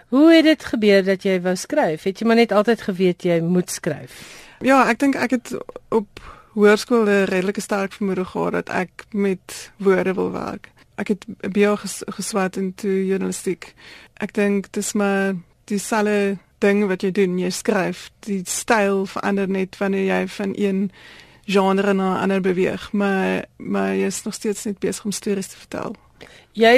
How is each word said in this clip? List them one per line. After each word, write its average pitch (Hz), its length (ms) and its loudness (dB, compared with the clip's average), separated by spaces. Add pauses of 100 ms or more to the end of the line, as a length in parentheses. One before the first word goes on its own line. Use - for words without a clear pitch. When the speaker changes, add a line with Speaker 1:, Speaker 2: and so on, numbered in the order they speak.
Speaker 1:
Hoe 302 240 8
het 320 100 8
dit 311 220 4
gebeur 208 380 4
dat 190 200 0
jy 185 180 0
wou 180 140 0
skryf? 190 480 -2
Het 190 160 -4
jy 220 80 0
maar 226 80 6
net 233 160 4
altyd 208 300 2
geweet 180 420 0
jy 170 180 2
moet 175 300 0
skryf? 139 400 -8 (500)
Speaker 2:
Ja, 254 280 4
ek 226 100 0
dink 277 160 2
ek - 160 -2
het 247 240 -4 (340)
op 214 180 0 (460)
hoërskool 214 540 4
'n 202 180 2
redelike 190 360 -2
sterk 196 320 -4
vermoede 185 320 -4
gehad 175 260 -4
dat 175 180 -4
ek - 440 -6
met 196 640 -4
woorde 185 360 2
wil 185 180 -2
werk. - 380 -8 (280)
Ek 202 100 -6
het 190 200 -4
'n 202 240 -10
B 180 60 -2
A 208 180 2
ges-, - 320 -10
geswat 190 500 -6
en 190 180 -4
toe 190 300 -2
journalistiek. 185 680 -6 (440)
Ek - 160 -8
dink 202 380 -2
dis - 220 -6
maar 196 420 0 (300)
dieselfde 208 720 0 (220)
ding 202 280 2
wat 185 140 -2
jy 196 100 0
doen, 180 280 0
jy 180 100 -2
skryf. 180 600 -4 (100)
Die 196 260 -6
styl 196 600 0
verander 196 440 -2
net 190 280 -4
wanneer 196 280 -2 (140)
jy 185 80 -4
van 196 300 -6
een 196 340 0 (540)
genre 196 480 2
na 190 240 0
'n - 40 -2
ander 196 200 0
beweeg, 185 500 -2
maar, 196 540 0 (120)
maar - 380 -2
jy 196 100 0
is 196 180 -6
nog 214 100 -8
steeds 208 320 -6
net 208 140 -6
besig 190 260 -4
om 208 60 -4
stories 196 360 -4
te - 100 -20
vertel. - 380 -10 (580)
Speaker 1:
Jy 220 240 6